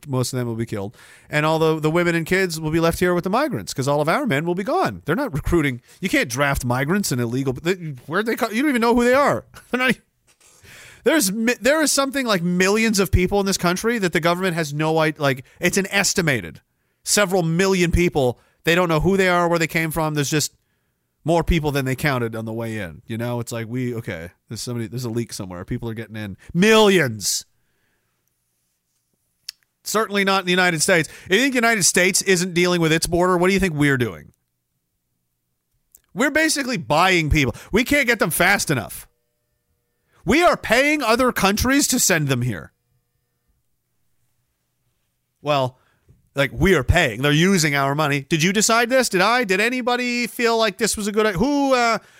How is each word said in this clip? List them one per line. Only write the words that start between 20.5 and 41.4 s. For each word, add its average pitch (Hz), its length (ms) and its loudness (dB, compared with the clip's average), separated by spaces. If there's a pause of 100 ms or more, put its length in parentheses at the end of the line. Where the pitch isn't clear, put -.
more 160 180 2
people 151 280 0
than 135 160 -2
they 131 100 -2
counted 120 400 -4
on 113 80 -8
the 113 80 -8
way 113 240 -6
in. 85 300 -10
You 110 100 -8
know, 120 240 -6
it's 113 100 -10
like, 113 160 -8
we, 123 280 -6
okay, 92 360 -10 (180)
there's 110 120 -12
somebody, 117 280 -8
there's 123 180 -10
a 117 40 -6
leak 117 220 -6
somewhere. 92 320 -12
People 117 240 -8
are 113 60 -10
getting 110 220 -14
in. 104 200 -10 (160)
Millions! 190 960 2 (2250)
Certainly 202 420 -2
not 190 160 0
in 185 40 -6
the 180 80 -2
United 180 300 2
States. 170 260 2 (180)
If - 60 -2
you 190 60 4
think 262 160 2
the 254 40 0
United 226 260 2
States 185 360 2
isn't 185 320 0
dealing 175 300 2
with 156 100 2
its 165 140 0
border, 175 320 2
what 175 100 2
do 196 60 2
you 190 60 2
think 185 120 0
we're 143 240 2
doing? 90 360 -6 (1800)
We're 262 180 0
basically 294 460 0
buying 165 540 2
people. 143 240 2 (180)
We 233 120 4
can't 285 220 0
get 240 120 2
them 208 120 0
fast 180 400 0
enough. 117 360 -4 (1160)
We 277 200 2
are 302 140 4
paying 285 460 2
other 240 300 2
countries 240 560 2